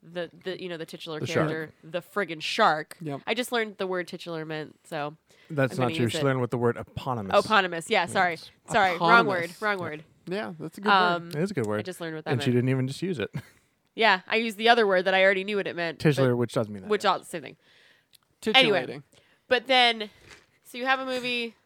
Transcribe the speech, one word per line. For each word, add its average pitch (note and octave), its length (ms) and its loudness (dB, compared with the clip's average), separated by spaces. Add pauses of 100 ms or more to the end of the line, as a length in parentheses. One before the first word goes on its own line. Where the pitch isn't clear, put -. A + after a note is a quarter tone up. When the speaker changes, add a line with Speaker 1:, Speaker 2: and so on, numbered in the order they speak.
Speaker 1:
the, E3+ 260 -10 (140)
the, F#3 180 -8
you F#3 60 -10
know, F3 100 -8
the D#3+ 80 -10
titular D#3 360 -10
Speaker 2:
The C#3 60 -6
shark. D#3+ 220 0
Speaker 1:
character, D#3 240 -8 (100)
the D#3+ 180 -8
friggin' E3 400 -8
shark. D#3+ 600 0
Speaker 3:
Yep. C#3+ 240 -8
Speaker 1:
I A3 100 -2
just A#3+ 180 -6
learned A3 240 -2
the F#3+ 100 -4
word F3+ 220 -4
titular E3 360 -10
meant, D#3 300 -10 (100)
so D3 300 -8 (340)
Speaker 2:
That's C3+ 260 0
Speaker 1:
I'm - 40 -6
Speaker 2:
not B2+ 60 2
Speaker 1:
gonna A#2 100 0
Speaker 2:
true. - 100 0
Speaker 1:
use A2 60 0
Speaker 2:
She E3 60 -4
Speaker 1:
it. D3+ 80 0
Speaker 2:
learned C3 160 2
what A#2+ 100 -2
the B2+ 60 -4
word A#2+ 180 2
eponymous A#2+ 680 -2
Speaker 1:
Eponymous, F#3 440 0
yeah, F#3+ 180 2
sorry. F#3+ 240 0
Speaker 2:
means. - 200 -14 (180)
Speaker 1:
Sorry, F#3+ 280 2
wrong A3+ 300 6
word, F3+ 180 -2
Speaker 3:
Eponymous. F3 160 -12
Speaker 1:
wrong G#3 160 0
Speaker 2:
Yeah. F3+ 60 -8
Speaker 1:
word. D#3 200 -10 (240)
Speaker 3:
Yeah, G3+ 320 -6
that's D#3+ 180 -12
a G#3 40 -14
good G3+ 100 2
Speaker 1:
Um, F3+ 320 4
Speaker 3:
word. E3+ 120 -12
Speaker 2:
It D3 80 -2
is G3+ 80 -4
a - 20 -10
good A#2+ 140 -2
word. G#2 120 0
Speaker 1:
I G#2+ 40 -6
just F3+ 180 -10
learned E3 160 -8
what D#3+ 80 -12
that - 60 -2
Speaker 2:
And B2 80 0
Speaker 1:
meant. C#3 60 -2
Speaker 2:
she C3 60 2
didn't A#2+ 180 4
even C3 200 0
just C#3 120 -10
use F3 160 -4
it. G2+ 180 -4
<laughs> C3+ 60 -8 (540)
Speaker 1:
Yeah, G3+ 320 4
I A3 100 0
used A3+ 200 -2
the A3 120 2
other A#3 180 6
word F#3 180 4
that F#3 80 2
I F#3+ 100 4
already F#3+ 200 4
knew G#3 140 -4
what F3+ 100 -2
it B2+ 80 -8
meant, E3 240 -6
but - 40 -12
Speaker 2:
Titular, C3+ 320 4
which A#2+ 180 -2
doesn't A2 200 -2
mean G2 100 -12
that. G#3+ 60 -14
Speaker 1:
which G#3+ 160 0
all, F3 180 2
same E3+ 180 -12
thing. A#2 160 -16 (840)
Speaker 3:
Titillating. G#3+ 500 4
Speaker 1:
Anyway, C3 120 -12 (480)
but B3 180 0
then, A#3 420 2 (540)
so - 140 -18
you A#3+ 80 -6
have C4 160 2
a C4+ 40 -8
movie B3 500 -6 (100)